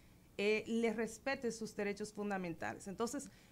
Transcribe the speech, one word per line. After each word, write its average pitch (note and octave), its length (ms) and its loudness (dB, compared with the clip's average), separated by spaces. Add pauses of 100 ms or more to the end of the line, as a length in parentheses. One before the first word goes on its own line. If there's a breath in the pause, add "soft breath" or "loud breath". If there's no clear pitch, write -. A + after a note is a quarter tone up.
(380 soft breath)
eh, G#3+ 280 4
les A3+ 300 4
respeten A#3 560 0
sus A3 240 -6
derechos G3+ 360 -2
fundamentales. F#3 760 -2
Entonces, G#3 400 -2 (240 loud breath)